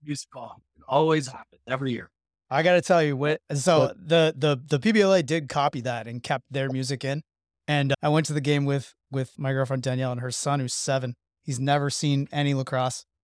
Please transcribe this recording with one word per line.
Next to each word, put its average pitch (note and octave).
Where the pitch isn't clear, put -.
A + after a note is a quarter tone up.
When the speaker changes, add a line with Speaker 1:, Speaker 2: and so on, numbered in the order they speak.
Speaker 1:
the D3+
music -
off. A#2
It -
always D#3
happens, -
every C3
year. A2
Speaker 2:
I C#3+
gotta F3
tell E3+
you, C#3+
what, D3
so C#3+
Speaker 3:
But -
Speaker 2:
the, D#3+
the, C#3
the D3
P A3
B G#3+
L F#3+
A F3+
did D3
copy C#3+
that A#2
and A#2+
kept C3
their C3+
music C3
in. C#3
And, C#3+
uh, -
I D3+
went D3+
to D3+
the D3
game C#3+
with, C#3
with C3
my C3+
girlfriend C3
Danielle B2+
and B2
her B2+
son, C#3+
who's B2
seven. C3
He's B2+
never C#3+
seen C#3
any C#3+
lacrosse. C3